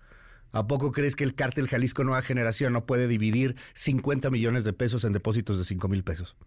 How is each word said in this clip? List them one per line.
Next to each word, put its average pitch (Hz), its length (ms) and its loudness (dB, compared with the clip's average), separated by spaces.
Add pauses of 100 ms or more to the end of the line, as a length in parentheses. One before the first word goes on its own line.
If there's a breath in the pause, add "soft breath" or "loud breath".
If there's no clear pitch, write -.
(520 soft breath)
¿A 110 160 -2
poco 139 240 0
crees 143 240 0
que 147 80 -2
el 131 100 0
cártel 131 340 -2
Jalisco 127 360 0
Nueva 131 180 2
Generación 123 520 0
no 117 120 -2
puede 123 220 2
dividir 117 480 2 (180 loud breath)
cincuenta 135 560 0
millones 120 340 2
de 104 100 0
pesos 120 320 0
en 101 80 2
depósitos 107 440 0
de 90 60 0
cinco 92 240 -2
mil 95 160 0
pesos? 85 440 -6